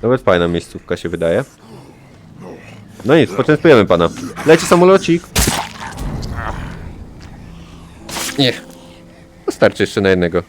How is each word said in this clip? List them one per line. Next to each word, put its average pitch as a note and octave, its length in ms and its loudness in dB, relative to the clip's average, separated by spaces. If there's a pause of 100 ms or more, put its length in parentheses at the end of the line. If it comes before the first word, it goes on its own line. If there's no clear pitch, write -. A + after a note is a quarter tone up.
Nawet B2+ 200 0
fajna F2 260 2
miejscówka - 480 -6
się F2 120 -10
wydaje. E2+ 360 -2 (1600)
No C3+ 120 4
nic, C3+ 140 2
poczęstujemy C3 560 4
pana. E2+ 220 2 (380)
Leci D#3+ 200 4
samolocik! F3+ 560 4 (3250)
Nie. B2+ 140 0 (960)
Wystarczy - 360 0
jeszcze G2+ 180 -4
na G2 100 2
jednego. F2+ 380 0